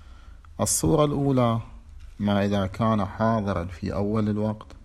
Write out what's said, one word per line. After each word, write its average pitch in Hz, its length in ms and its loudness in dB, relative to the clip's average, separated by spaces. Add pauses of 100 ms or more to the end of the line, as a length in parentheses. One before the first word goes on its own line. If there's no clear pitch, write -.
(600)
الصورة 151 440 2
الأولى 135 540 2 (600)
ما 101 260 2
إذا 101 220 2
كان 107 380 0
حاضراً 101 600 0
في 95 280 -6
أول 104 360 0
الوقت 107 380 -2 (180)